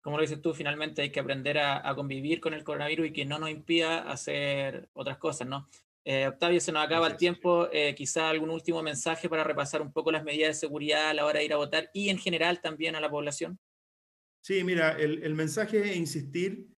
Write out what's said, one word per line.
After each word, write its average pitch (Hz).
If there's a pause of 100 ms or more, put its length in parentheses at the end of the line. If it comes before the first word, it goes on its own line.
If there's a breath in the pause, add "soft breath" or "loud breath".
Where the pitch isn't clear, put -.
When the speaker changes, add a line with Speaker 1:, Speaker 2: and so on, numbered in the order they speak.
Speaker 1:
Como 147
lo 156
dices 151
tú, 165
finalmente 151
hay 143
que 143
aprender 139
a, 143
a 135
convivir 139
con 156
el 151
coronavirus 151
y 151
que 147
no 147
nos 156
impida 165
hacer 139
otras 135
cosas, 127
¿no? 139 (360 loud breath)
Eh, 135
Octavio, 175
se 170
nos 151
acaba 165
Speaker 2:
Así 151
Speaker 1:
el -
Speaker 2:
es. 143
Speaker 1:
tiempo. 175
Eh, 147
quizá 160
algún 160
último 165
mensaje 160
para 160
repasar 147
un 143
poco 156
las 156
medidas 156
de 151
seguridad 151
a 151
la 147
hora 151
de 151
ir 151
a 147
votar 147
y 202
en 190
general 175
también 160
a 156
la 151
población. 147 (840)
Speaker 2:
Sí, 190
mira, 170
el, 156
el 156
mensaje 208 (100)
es 190
insistir 170 (120)